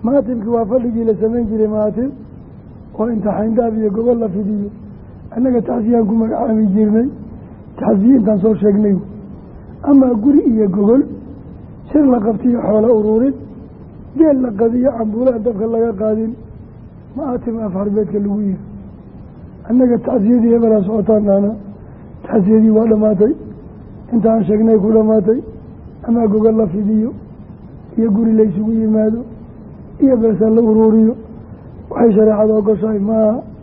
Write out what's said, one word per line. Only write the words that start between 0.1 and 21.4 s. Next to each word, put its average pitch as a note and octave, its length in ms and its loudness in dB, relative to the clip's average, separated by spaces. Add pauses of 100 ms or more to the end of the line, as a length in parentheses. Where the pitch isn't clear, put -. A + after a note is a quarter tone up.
waa A#3 180 0
fadhigii A#3 380 -2
la A3 160 0
samayn A3+ 280 -2
jiray G#3+ 180 0
ma'aatim. G#3+ 440 -2 (880)
Oo A3 120 -2
inta G#3 200 -2
xayndaab A3 480 -2
iyo G#3+ 120 0
gobol A#3 280 0
la A3+ 100 -4
fidiyo. G3+ 420 -4 (640)
Annaga B3 280 2
tacsiyaan A#3 440 0
ku G#3 80 -2
magacaabi A3 600 0
jirnay. A3 340 2 (680)
Tacsiye A3 400 2
intaan G#3+ 220 2
soo G#3+ 160 2
sheegnay. G3+ 420 2 (840)
Ama C#4 320 4
guri C#4+ 320 4
iyo A3 220 2
gogol, G#3 340 2 (880)
shir D4 160 2
la B3 140 4
qabtiyo A#3 400 0
xoolo G#3+ 280 2 (100)
ururin, A3 360 0 (840)
geel C#4+ 240 4
la B3 100 -2
qadiyo, A#3 480 0
cambuulo A3+ 340 0
aan A3+ 100 -4
dabka A3+ 240 -4
laga A3+ 260 -2
qaadin. A3 400 -4 (840)
Ma'aatim B3 420 -6
af G#3 140 -6
harbeedka G3+ 460 -2
lagu G3+ 220 -2
yiri. G3 180 -4 (1080)
Annaga A#3+ 300 2
tacsiyadii A#3 560 2
hebelaa A3 280 2
socotaan G#3+ 420 0
dhahna. G3+ 260 2 (760)